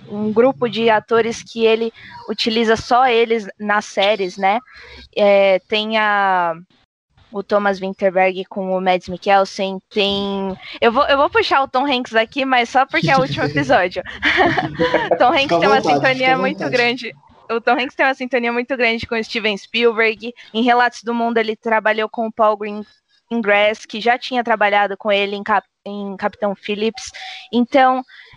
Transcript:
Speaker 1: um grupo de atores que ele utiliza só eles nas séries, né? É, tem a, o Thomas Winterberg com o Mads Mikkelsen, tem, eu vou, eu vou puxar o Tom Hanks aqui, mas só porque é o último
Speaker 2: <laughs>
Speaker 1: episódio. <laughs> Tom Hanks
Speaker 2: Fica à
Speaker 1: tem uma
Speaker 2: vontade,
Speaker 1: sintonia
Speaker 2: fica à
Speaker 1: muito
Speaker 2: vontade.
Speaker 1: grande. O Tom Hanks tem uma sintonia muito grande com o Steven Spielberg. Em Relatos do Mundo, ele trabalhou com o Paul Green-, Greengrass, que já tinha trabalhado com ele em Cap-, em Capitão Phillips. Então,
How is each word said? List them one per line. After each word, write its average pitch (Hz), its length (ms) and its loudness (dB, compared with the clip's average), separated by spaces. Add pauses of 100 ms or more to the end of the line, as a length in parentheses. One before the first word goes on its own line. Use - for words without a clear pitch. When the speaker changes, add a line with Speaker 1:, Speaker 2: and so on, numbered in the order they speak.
Speaker 1:
um 214 240 -4
grupo 247 340 2
de 226 220 0
atores 220 520 0
que 226 220 -6
ele 226 280 2 (360)
utiliza 220 480 0
só 247 320 2
eles 226 400 2 (100)
nas 208 280 -2
séries, 196 520 0
né? 196 220 2 (560)
É, 196 440 4 (100)
tem 220 280 -2
a, 196 560 2 (800)
o 202 100 -8
Thomas 202 380 0
Winterberg 190 720 0
com 185 260 -4
o 185 60 -2
Mads 185 260 0
Mikkelsen, 190 720 0 (100)
tem, 196 640 -2 (280)
eu 233 100 4
vou, 262 140 2
eu 285 100 2
vou 285 140 2
puxar 349 340 2
o 277 60 -6
Tom 254 160 -2
Hanks 247 280 -2
aqui, 226 300 0
mas 254 240 2
só 262 180 2
porque 302 240 0
é 277 60 4
o 262 60 4
último 269 260 -2
Speaker 2:
<laughs> - 0 -
Speaker 1:
episódio. 220 560 0 (560)
<laughs> 453 580 0
Tom 254 120 4
Hanks 311 140 2
Speaker 2:
Fica 170 120 0
à 165 60 2
Speaker 1:
tem - 80 4
uma 269 100 4
Speaker 2:
vontade, 151 160 2
Speaker 1:
sintonia 254 180 2 (120)
Speaker 2:
fica 262 100 4
à - 20 2
Speaker 1:
muito 262 200 -2
Speaker 2:
vontade. 277 180 -6
Speaker 1:
grande. 240 380 -2 (340)
O 226 140 -4
Tom 240 120 2
Hanks 269 200 -2
tem 320 100 0
uma 262 120 2
sintonia 240 360 -2
muito 240 240 -4
grande 226 300 0
com - 80 -8
o 226 100 -2
Steven 214 320 -4
Spielberg. 226 800 0 (180)
Em 220 120 -2
Relatos 240 400 2
do 233 100 -6
Mundo, 233 240 -2
ele 220 180 -2
trabalhou 214 540 0
com 226 160 -6
o 220 60 -6
Paul 214 260 0
Green-, 208 260 -8 (460)
Greengrass, 208 560 0
que 214 160 -10
já 240 160 2
tinha 240 260 -4
trabalhado 208 540 0
com 214 140 -2
ele 202 240 0
em 202 80 -8
Cap-, 208 240 0 (180)
em 202 320 -10
Capitão 202 380 -4
Phillips. 214 560 -6 (420)
Então, 262 480 2 (360)